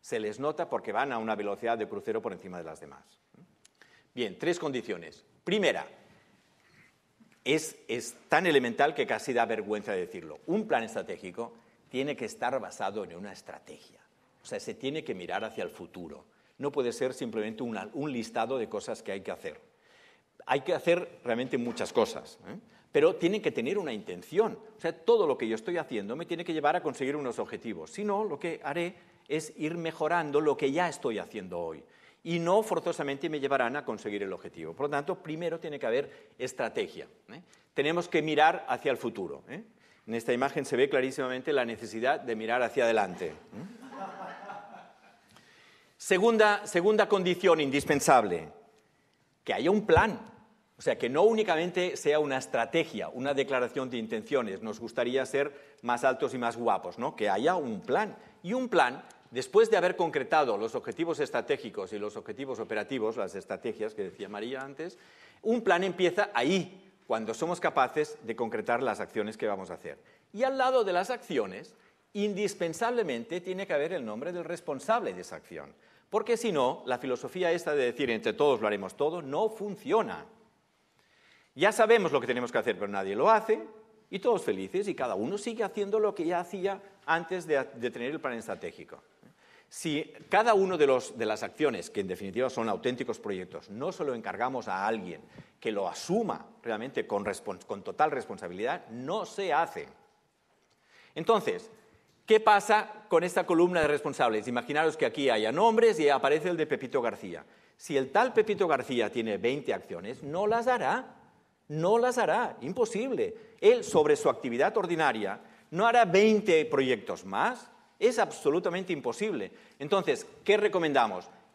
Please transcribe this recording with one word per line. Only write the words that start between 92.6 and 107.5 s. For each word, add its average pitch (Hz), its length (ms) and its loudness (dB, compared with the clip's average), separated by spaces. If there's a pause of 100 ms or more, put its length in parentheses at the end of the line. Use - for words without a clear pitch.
auténticos 117 500 -2
proyectos, 92 520 -8
no 110 200 -6
se 175 140 -8
lo 131 100 -2
encargamos 113 540 -4
a 95 180 -2
alguien 92 360 -4 (360)
que 110 140 -4
lo 98 160 -2
asuma 175 560 -4 (180)
realmente 117 440 -6
con 101 180 -2
respons-, 98 400 -6
con 101 180 -8
total 143 280 0
responsabilidad, 107 800 -6
no 139 360 -6
se 190 280 -4
hace. 151 360 -2 (1300)
Entonces, 156 560 0 (560)
¿qué 220 120 6
pasa 214 680 4
con 170 160 4
esta 180 220 0
columna 175 340 4
de 151 80 4
responsables? 131 580 0
Imaginaros 143 500 0
que 131 100 2
aquí 131 240 0
haya 110 220 2
nombres 220 480 6
y 147 80 6
aparece 143 420 4
el 170 60 0
de 156 100 0
Pepito 131 340 -2
García. 98 440 -6 (320)